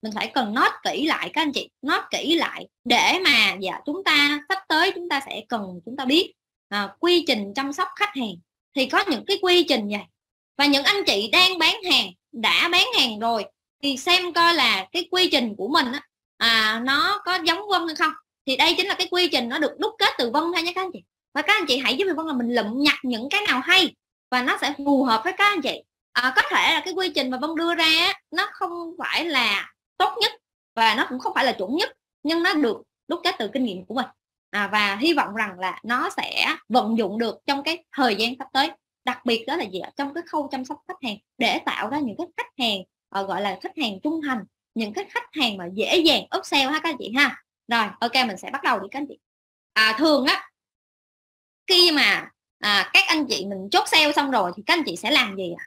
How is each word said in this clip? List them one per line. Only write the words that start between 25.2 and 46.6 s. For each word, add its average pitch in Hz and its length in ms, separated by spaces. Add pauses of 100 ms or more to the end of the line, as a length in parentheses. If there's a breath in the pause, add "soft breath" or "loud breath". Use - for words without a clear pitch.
với 370 80
các 415 200
anh 359 100
chị. 196 200 (300)
À, 254 240
có 415 140
thể 254 240
là 302 100
cái 359 100
quy 370 200
trình 254 160
mà 254 80
Vân 311 160
đưa 339 200
ra 330 100
á, 330 360 (100)
nó 381 220
không 339 460
phải 196 260
là 233 480 (240)
tốt 415 240
nhất 440 120 (420)
và 226 200
nó 247 140
cũng 254 100
không - 160
phải 262 100
là 254 80
chuẩn 208 240
nhất, 453 200 (260)
nhưng 330 200
nó 349 120
được 262 220 (320)
đúc 339 160
kết 359 140
từ 214 100
kinh 254 160
nghiệm 185 220
của 214 80
mình. 254 120 (440)
À, 202 220
và 202 240
hy 302 160
vọng 226 220
rằng 208 240
là 185 240
nó 262 340
sẽ - 400 (120)
vận 226 300
dụng 208 200
được 233 280
trong 277 160
cái 330 300
thời 240 240
gian 233 220
sắp 262 140
tới. 277 180 (340)
Đặc 254 200
biệt 233 220
đó 285 100
là 311 80
gì 185 140
ạ? - 180
Trong 277 180
cái 339 120
khâu 294 220
chăm 254 160
sóc 294 140 (100)
khách 370 140
hàng 220 140 (220)
để 240 200
tạo - 300
ra 277 100
những 254 200
cái 349 80 (100)
khách 466 220
hàng, 220 200 (300)
ờ, 196 140
gọi 190 200
là 190 200
khách - 140
hàng 220 260
trung 320 240
thành, 247 180 (300)
những 214 180
cái 392 180
khách 480 220
hàng 240 240
mà 180 80 (100)
dễ 196 220
dàng 311 260 (160)
upsell 277 320